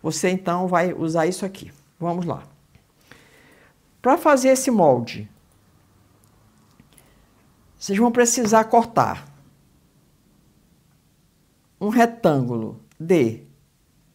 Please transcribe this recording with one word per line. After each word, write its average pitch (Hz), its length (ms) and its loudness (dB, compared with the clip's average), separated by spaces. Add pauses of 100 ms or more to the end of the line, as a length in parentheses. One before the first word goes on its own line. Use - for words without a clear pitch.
Você, 156 260 -2
então, 185 380 -4
vai 180 260 0
usar 165 320 -2
isso 185 200 -4
aqui. - 260 -14 (260)
Vamos 170 280 -6
lá. 107 180 -8 (1600)
Pra 254 160 2
fazer 269 320 2
esse 262 200 2
molde, 127 640 0 (2500)
vocês 196 180 -6
vão 233 140 2
precisar 233 540 2
cortar 220 600 0 (2500)
um 196 80 -6
retângulo 139 920 0 (180)
de 156 440 0 (720)